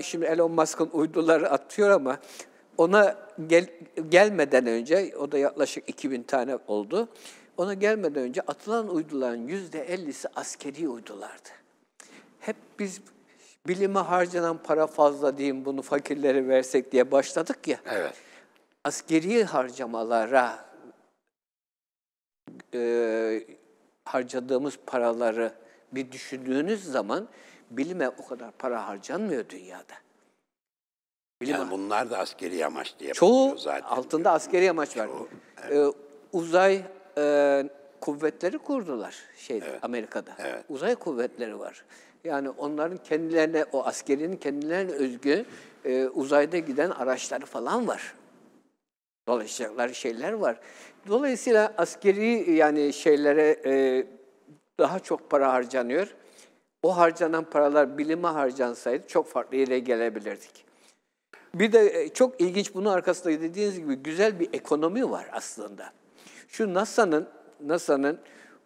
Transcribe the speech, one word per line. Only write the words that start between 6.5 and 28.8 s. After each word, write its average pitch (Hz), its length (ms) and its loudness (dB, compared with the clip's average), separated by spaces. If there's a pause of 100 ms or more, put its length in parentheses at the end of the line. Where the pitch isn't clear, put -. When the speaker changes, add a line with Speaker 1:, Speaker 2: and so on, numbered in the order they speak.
Speaker 1:
oldu. 107 420 -2 (480)
Ona 190 160 -2
gelmeden 190 500 0
önce 131 180 -4
atılan 214 540 -6
uyduların 131 520 -4
yüzde 165 340 -8
ellisi 160 540 -8
askeri 139 540 -8
uydulardı. 107 600 -14 (880)
Hep - 160 -8 (240)
biz 196 220 -6 (640)
"Bilime 196 320 0
harcanan 175 640 0
para 156 240 2
fazla 143 500 2
diyeyim, 135 280 -4
bunu 139 160 -4
fakirlere 139 640 0
versek." 131 440 2
diye 127 200 4
başladık 160 560 0
ya. 135 100 -2 (140)
Speaker 2:
Evet. 85 220 -4 (680)
Speaker 1:
Askeri 160 600 0
harcamalara, 120 1200 0 (2000)
e, 113 720 -2 (600)
harcadığımız 131 800 -4
paraları 117 640 0 (400)
bir 127 200 -8
düşündüğünüz 135 720 -4
zaman 135 440 -4 (440)
bilime 156 380 -4
o - 180 -12
kadar 120 240 -14
para 117 360 -6